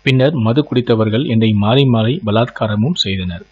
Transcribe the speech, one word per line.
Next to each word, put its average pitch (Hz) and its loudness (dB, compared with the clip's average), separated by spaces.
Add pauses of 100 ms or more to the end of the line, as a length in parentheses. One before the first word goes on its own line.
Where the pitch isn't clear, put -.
பின்னர் 135 2
மது 120 0
குடித்தவர்கள் 117 0
என்னை 113 2
மாறி 110 2
மாறி 120 0
பலாத்காரமும் 110 -2
செய்தனர். 92 -6